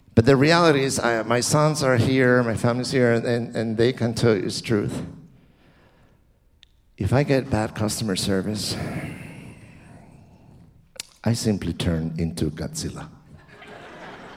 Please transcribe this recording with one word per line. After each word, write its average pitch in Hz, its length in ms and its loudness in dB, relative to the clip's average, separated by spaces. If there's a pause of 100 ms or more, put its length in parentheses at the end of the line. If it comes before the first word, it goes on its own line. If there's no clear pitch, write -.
(160)
But 113 100 4
the 139 80 8
reality 151 480 6
is, 131 160 -2
I, 113 240 2
my 117 160 2
sons 151 460 2
are 131 120 4
here, 123 460 4
my 113 140 -2
family's 120 340 -2
here, 123 220 4
and, 117 420 -2
and 113 220 -4
they 117 160 4
can 123 220 -4
tell 113 220 2
you 92 100 -4
it's - 140 -6
truth. - 400 -2 (2000)
If 98 140 -2
I 135 100 4
get 135 280 0
bad 107 260 -2
customer 107 400 -4
service, 98 600 -4 (2500)
I 113 100 0
simply 95 380 -2
turn 80 460 -2
into 80 320 -2
Godzilla. - 580 -10 (1300)